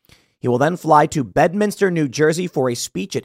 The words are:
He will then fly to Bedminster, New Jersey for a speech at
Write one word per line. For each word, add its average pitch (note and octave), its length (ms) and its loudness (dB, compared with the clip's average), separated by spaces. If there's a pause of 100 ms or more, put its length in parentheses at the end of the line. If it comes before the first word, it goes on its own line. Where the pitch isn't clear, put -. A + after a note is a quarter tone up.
(380)
He - 100 -4
will A#2+ 100 2
then D#3 180 0
fly D#3 300 4
to D3+ 180 -4
Bedminster, F#3 680 0
New D#3+ 180 0
Jersey D3+ 380 0
for C3 220 -2
a A#2+ 60 -2
speech F#3 420 -8
at - 80 -6